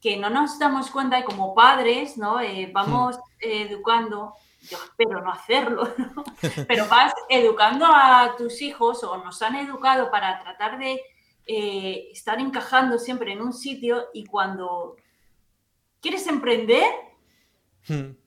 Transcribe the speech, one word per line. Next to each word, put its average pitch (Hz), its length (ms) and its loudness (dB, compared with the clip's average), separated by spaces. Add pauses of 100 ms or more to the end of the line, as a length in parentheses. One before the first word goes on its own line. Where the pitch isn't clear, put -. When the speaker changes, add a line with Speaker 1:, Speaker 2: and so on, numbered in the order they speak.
Speaker 1:
que 208 160 -2
no 202 140 -2
nos 285 280 0
damos 269 320 0
cuenta 254 280 0
y 247 60 -6
como 190 300 -6
padres, 254 640 6
¿no? 214 220 -2
Eh, 190 320 -6
vamos, 240 440 0
Speaker 2:
Hmm. - 80 -18 (160)
Speaker 1:
eh, 214 220 -4
educando, 208 720 -2 (340)
yo 175 100 -14
espero 220 440 -4
no 185 100 -6
hacerlo, 226 520 -2
<laughs> 240 300 -8
¿no? 285 160 -14 (120)
Speaker 2:
<laughs> 147 240 -6
Speaker 1:
Pero 214 220 0
vas 254 240 6 (160)
educando 240 580 4
a 254 520 8
tus 240 240 -8
hijos 240 420 -2
o 185 200 -6
nos 180 180 -14
han 233 140 -2
educado 262 540 0
para 190 320 -2
tratar 214 360 -8
de, 262 220 -6 (460)
eh, 196 640 -6
estar 220 280 -6
encajando 262 580 0
siempre 233 340 -6
en 202 100 -10
un 247 100 -6
sitio 240 640 -4
y 214 120 -16
cuando 185 720 -6 (1040)
quieres - 280 -6
emprender, 247 640 2 (960)
Speaker 2:
Hmm. 135 280 -6 (100)